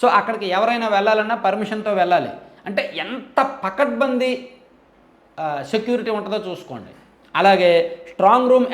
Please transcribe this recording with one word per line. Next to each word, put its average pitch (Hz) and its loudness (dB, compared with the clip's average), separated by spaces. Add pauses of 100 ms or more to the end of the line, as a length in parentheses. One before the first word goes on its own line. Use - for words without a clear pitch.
So, 165 4
అక్కడికి 202 0
ఎవరైనా 226 0
వెళ్ళాలన్నా 214 2
పర్మిషన్తో 214 -2
వెళ్ళాలి. 175 2 (360)
అంటే - -6
ఎంత 240 -4
పకడ్బందీ, 254 -4 (920)
ఆ, 147 -6
సెక్యూరిటీ 233 -2
ఉంటుందో 208 -6
చూసుకోండి. 127 -14 (460)
అలాగే 180 4
స్ట్రాంగ్ 247 4
రూమ్ 254 4